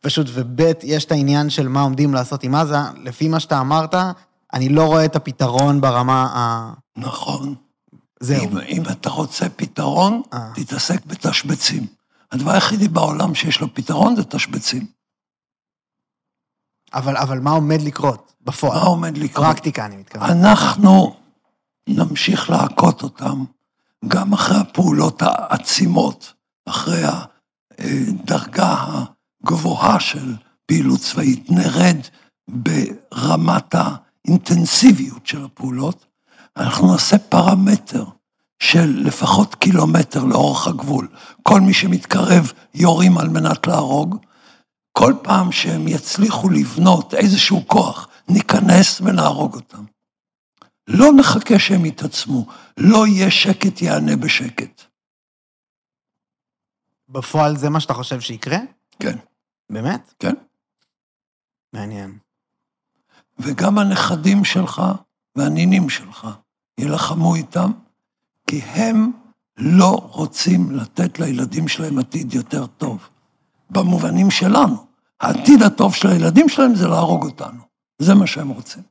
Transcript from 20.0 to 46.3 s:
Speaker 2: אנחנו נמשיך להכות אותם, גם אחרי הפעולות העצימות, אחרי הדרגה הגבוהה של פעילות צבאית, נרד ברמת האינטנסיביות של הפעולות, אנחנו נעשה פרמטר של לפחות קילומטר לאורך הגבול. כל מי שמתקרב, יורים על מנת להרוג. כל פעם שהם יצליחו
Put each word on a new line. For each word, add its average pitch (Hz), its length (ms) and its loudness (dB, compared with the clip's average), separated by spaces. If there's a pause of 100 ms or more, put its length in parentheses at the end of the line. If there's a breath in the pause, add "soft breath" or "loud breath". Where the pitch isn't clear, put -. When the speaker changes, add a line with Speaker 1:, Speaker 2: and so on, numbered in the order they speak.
Speaker 2:
אנחנו 190 840 6 (720)
נמשיך - 600 -2
להכות - 540 0
אותם, 139 400 -8 (640)
גם 190 260 -2
אחרי 196 240 0
הפעולות 160 640 -2
העצימות, - 1120 -2 (320)
אחרי 165 380 -4 (760)
הדרגה - 1080 -4 (580)
הגבוהה - 560 0
של 131 360 -6 (300)
פעילות 135 340 0
צבאית, - 520 -2
נרד 175 460 2 (500 soft breath)
ברמת 160 1300 -2
האינטנסיביות 170 1500 2
של 143 180 -10
הפעולות, 135 600 -8 (520 soft breath)
אנחנו 185 340 2
נעשה 180 260 2
פרמטר 190 880 2 (540)
של 165 460 2
לפחות - 500 0
קילומטר 160 680 2
לאורך 139 440 0
הגבול. 139 400 -4 (360 loud breath)
כל 202 180 6
מי 190 120 6
שמתקרב, 180 800 2 (220 soft breath)
יורים 170 440 4
על 160 120 -2
מנת 160 380 -2
להרוג. 156 500 -2 (800 soft breath)
כל 262 160 6 (100)
פעם 185 280 0
שהם 160 360 -4
יצליחו 196 640 -2